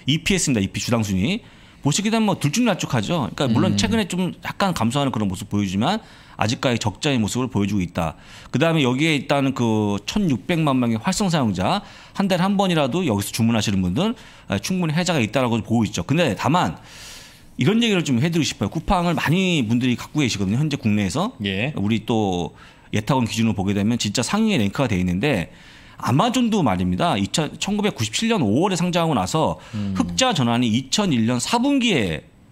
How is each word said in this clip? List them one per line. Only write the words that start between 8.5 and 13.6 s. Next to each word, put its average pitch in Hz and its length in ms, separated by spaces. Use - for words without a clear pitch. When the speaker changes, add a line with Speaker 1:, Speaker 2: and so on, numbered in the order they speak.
Speaker 1:
여기에 139 340
일단은 135 380
그 107 440
천육백만 156 720
명의 117 180
활성 185 320
사용자, 131 540
한 - 140
달에 175 140
한 196 160
번이라도 170 480
여기서 101 260
주문하시는 113 480